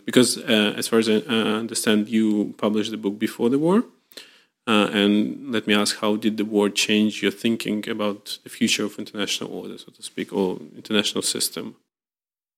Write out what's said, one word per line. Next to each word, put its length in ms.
Because, 320
uh, 400
as 100
far 120
as 100
I, 60
uh, 500
understand, 440
you 480
published 340
the 60
book 200
before 320
the 100
war. 260
Uh, 260
and 580
let 140
me 80
ask: 240
How 180
did 220
the 80
war 240
change 540
your 80
thinking 580
about 540
the 60
future 360
of 140
international 520
order, 280
so 120
to 120
speak, 280
or 280
international 480
system? 520